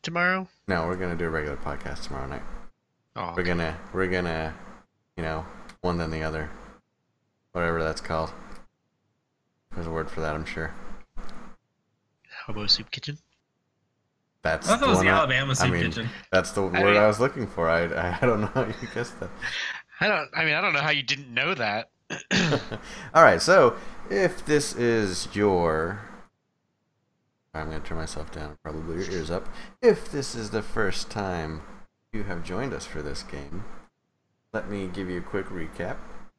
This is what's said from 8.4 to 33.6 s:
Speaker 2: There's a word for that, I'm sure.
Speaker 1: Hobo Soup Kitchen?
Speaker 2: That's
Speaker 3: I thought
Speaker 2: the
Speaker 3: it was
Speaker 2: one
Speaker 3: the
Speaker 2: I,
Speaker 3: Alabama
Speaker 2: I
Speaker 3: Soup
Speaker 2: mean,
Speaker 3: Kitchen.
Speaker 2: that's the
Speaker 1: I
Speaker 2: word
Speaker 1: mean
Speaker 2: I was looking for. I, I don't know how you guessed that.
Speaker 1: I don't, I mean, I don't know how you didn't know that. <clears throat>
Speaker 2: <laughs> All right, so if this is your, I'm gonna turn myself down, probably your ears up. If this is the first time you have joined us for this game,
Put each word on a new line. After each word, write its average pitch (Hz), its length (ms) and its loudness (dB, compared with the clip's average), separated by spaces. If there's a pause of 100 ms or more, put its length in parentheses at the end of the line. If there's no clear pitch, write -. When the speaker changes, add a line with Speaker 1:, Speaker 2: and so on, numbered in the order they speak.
Speaker 2:
There's 82 140 -6
a - 20 -6
word 80 180 -2
for - 120 -4
that, 78 160 -2
I'm 78 80 -4
sure. 80 280 -4 (1700)
Speaker 1:
Hobo 104 220 -4
Soup 110 240 2
Kitchen? 147 260 -8 (1200)
Speaker 2:
That's 80 260 0
Speaker 3:
I 220 80 6
thought 247 40 -2
Speaker 2:
the 285 60 4
Speaker 3:
it - 40 6
was 196 80 6
Speaker 2:
one 185 80 4
Speaker 3:
the - 60 6
Speaker 2:
I, 190 40 6
Speaker 3:
Alabama 135 340 2
Speaker 2:
I 131 40 2
Speaker 3:
Soup 90 180 4
Speaker 2:
mean, 85 100 2
Speaker 3:
Kitchen. 98 260 -2 (240)
Speaker 2:
that's 92 200 4
the 101 100 0
Speaker 1:
I - 20 2
Speaker 2:
word 90 100 -2
Speaker 1:
mean 101 220 6
Speaker 2:
I 104 120 8
was 104 120 4
looking 123 260 2
for. 82 220 0
I, 85 540 2
I - 20 2
don't 113 160 4
know 107 60 0
how 127 200 0
you 110 80 -4 (200)
guessed 120 260 -6
that. 92 80 -6 (720)
Speaker 1:
I 185 80 2
don't, 160 260 0
I 165 100 2
mean, 151 100 4
I 160 60 2
don't 190 120 2
know 143 80 2
how 151 100 2
you 143 120 2
didn't 131 320 -4
know 143 200 2
that. 110 360 -2 (180)
<clears throat> - 0 -
Speaker 2:
<laughs> - 1080 -2
All 165 100 12
right, 92 180 8
so 165 340 8 (340)
if 190 360 2
this 147 300 2
is 113 580 2
your, 90 680 4 (1500)
I'm 78 160 -6
gonna 78 120 -4
turn - 180 -4
myself 78 320 -6
down, 76 320 -10
probably 80 420 -6
your - 80 -6
ears 80 180 -4
up. 90 180 -2 (340)
If - 280 4
this 139 260 -6
is 107 140 -6
the 110 120 -2
first - 480 0
time 85 520 -4 (500)
you 110 100 -2
have 87 220 -4
joined 104 280 -4
us - 140 -8
for 78 160 -8
this 71 220 -6
game, 71 400 -8 (880)